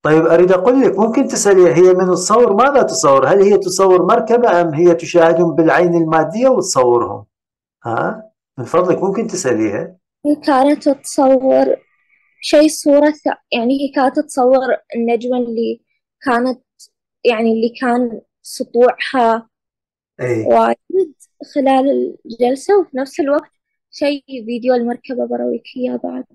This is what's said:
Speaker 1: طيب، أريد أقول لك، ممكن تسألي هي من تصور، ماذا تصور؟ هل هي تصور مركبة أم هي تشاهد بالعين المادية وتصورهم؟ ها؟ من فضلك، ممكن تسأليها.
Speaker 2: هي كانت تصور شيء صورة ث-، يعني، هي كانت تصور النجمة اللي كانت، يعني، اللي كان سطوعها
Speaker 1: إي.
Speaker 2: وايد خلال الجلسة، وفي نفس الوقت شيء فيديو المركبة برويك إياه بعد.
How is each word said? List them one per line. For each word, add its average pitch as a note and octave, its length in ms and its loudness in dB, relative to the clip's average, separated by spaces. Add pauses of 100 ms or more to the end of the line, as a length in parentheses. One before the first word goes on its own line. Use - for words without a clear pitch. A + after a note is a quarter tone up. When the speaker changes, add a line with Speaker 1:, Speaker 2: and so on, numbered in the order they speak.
Speaker 1:
طيب، D#3 240 2
أريد F3 260 4
أقول G#3 300 2
لك، F#3+ 180 0
ممكن A#3 280 0
تسألي F#3 480 2
هي F#3 180 6
من F#3 180 0
تصور، G#3+ 420 2
ماذا B3 300 2
تصور؟ C3+ 440 2
هل G3 140 4
هي G3 160 4
تصور F#3 480 2
مركبة A3+ 560 2
أم E3 120 -2
هي E3+ 220 4
تشاهد E3+ 460 2
بالعين E3 540 2
المادية D#3+ 520 0
وتصورهم؟ A#2+ 800 0 (600)
ها؟ C#3+ 460 -6 (260)
من A#2+ 80 -10
فضلك، F3 380 0
ممكن G3 240 -4
تسأليها. A2 680 -4 (280)
Speaker 2:
هي D4 100 0
كانت D4 540 0
تصور C4 840 0 (680)
شيء D#4 280 2
صورة D4 420 2
ث-، - 260 -6 (140)
يعني، A#3+ 300 -2
هي C#4 140 -6
كانت C#4 240 0
تصور C4 400 0 (360)
النجمة A#3 420 -2
اللي A#3 440 -6 (400)
كانت، B3+ 420 -4 (640)
يعني، A3+ 280 0
اللي A3+ 160 -2 (120)
كان A#3+ 400 -4 (200)
سطوعها A#3 1080 -2 (720)
Speaker 1:
إي. B2 240 -4
Speaker 2:
وايد A#3 680 -2 (420)
خلال C4 720 -2
الجلسة، C4 540 -2
وفي C#4+ 180 -6
نفس C4+ 220 -8
الوقت D4 320 -4 (400)
شيء C#4+ 320 -6 (220)
فيديو A#3+ 280 -4
المركبة A#3+ 540 -6
برويك A#3+ 360 -6 (140)
إياه B3 260 -6
بعد. B3+ 320 -10